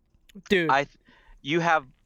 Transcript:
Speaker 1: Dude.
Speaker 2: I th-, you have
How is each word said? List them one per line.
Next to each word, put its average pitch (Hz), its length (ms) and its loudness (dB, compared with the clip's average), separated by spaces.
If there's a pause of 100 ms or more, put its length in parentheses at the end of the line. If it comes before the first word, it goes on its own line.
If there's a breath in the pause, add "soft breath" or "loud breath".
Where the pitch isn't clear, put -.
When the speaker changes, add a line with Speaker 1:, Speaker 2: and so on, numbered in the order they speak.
(500)
Speaker 1:
Dude. 175 180 2
Speaker 2:
I 139 160 2
th-, - 140 -18 (420 soft breath)
you 151 200 -4
have 160 260 0 (200)